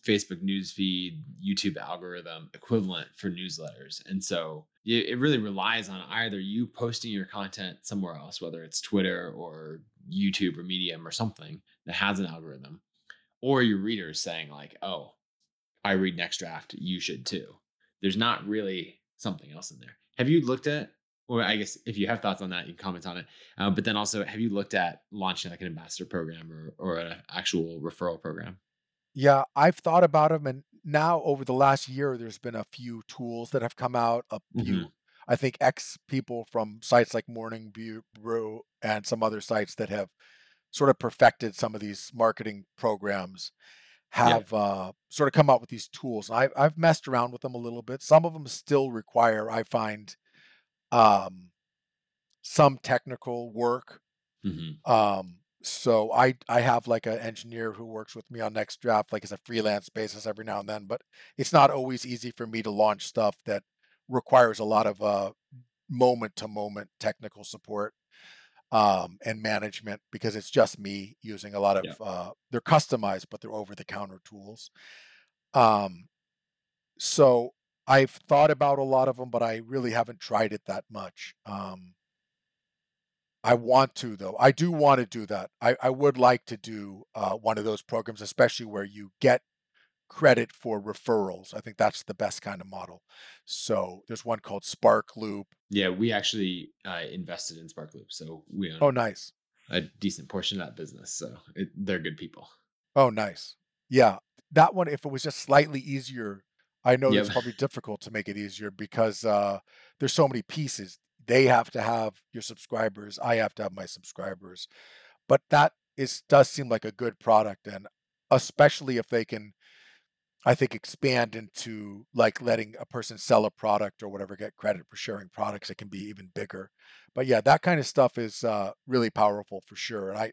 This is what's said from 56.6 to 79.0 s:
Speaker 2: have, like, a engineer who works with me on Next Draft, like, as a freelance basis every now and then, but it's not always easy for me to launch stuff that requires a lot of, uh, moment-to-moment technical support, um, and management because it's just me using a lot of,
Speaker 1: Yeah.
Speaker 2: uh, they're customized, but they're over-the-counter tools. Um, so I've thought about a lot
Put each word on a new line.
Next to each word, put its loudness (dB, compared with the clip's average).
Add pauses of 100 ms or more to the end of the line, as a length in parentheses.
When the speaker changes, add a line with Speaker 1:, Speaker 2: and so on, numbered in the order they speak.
Speaker 2:
have, 2
like, 0
a -4
engineer -10
who -14
works -14
with -20
me -10
on -4
Next -6
Draft, 2
like, -6
as -12
a -14
freelance -2
basis -8
every -8
now -6
and -12
then, -8
but -8 (360)
it's -4
not 10
always -4
easy -10
for -10
me -6
to -4
launch 2
stuff 0 (100)
that -4 (440)
requires 6
a -2
lot 4
of, -2
uh, 0 (580)
moment-to-moment -2 (100)
technical -6
support, -8 (760)
um, 4
and -6
management -6 (100)
because -6
it's -10
just 4
me -10
using -14
a -2
lot 4
of, -2
Speaker 1:
Yeah. -12
Speaker 2:
uh, -10 (180)
they're -4
customized, 0
but -18
they're -14
over-the-counter -12
tools. -20 (840)
Um, 4 (920)
so 4 (340)
I've 6
thought 4
about 2
a 0
lot 4